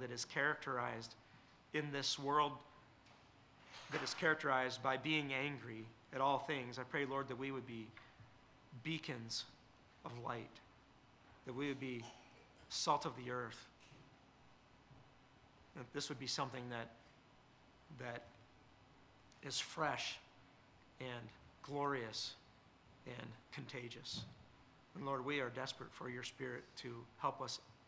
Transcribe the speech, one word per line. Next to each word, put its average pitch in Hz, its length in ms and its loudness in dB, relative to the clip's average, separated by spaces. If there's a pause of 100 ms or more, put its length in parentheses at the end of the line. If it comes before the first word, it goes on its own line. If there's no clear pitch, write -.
that 123 100 -4
is 120 140 -2
characterized 127 880 2 (600)
in 147 180 2
this 139 260 2
world 143 360 6 (1400)
that - 100 2
is 131 140 0
characterized 135 640 6
by 131 160 6
being 143 360 4
angry 123 520 -2 (300)
at 131 60 4
all 139 180 8
things. 127 400 0
I 131 40 -4
pray, 143 220 2
Lord, 135 220 0
that 127 100 -2
we 135 140 -2
would 127 160 -4
be 113 180 -6 (960)
beacons 127 600 -2 (600)
of - 80 -6 (120)
light, 127 260 -2 (960)
that 127 100 -4
we 139 120 2
would 135 120 0
be 123 240 -2 (640)
salt - 360 6
of 143 80 0 (100)
the 123 60 -2
earth, 123 380 -4 (2000)
that 123 180 -8
this 143 160 0
would 131 100 -4
be 127 80 -4
something 127 420 0
that, 117 220 -2 (1080)
that 120 240 -6 (1200)
is 135 140 0
fresh - 580 0 (840)
and 120 280 -4 (320)
glorious 139 760 0 (680)
and 120 220 -6 (240)
contagious. 120 720 -6 (720)
And - 100 -4
Lord, 135 200 2
we 143 160 2
are 123 80 2
desperate 131 420 -4
for - 180 -6
your 123 140 -4
Spirit 127 400 -4 (140)
to 120 180 -6 (220)
help 139 240 2
us 127 180 -2 (280)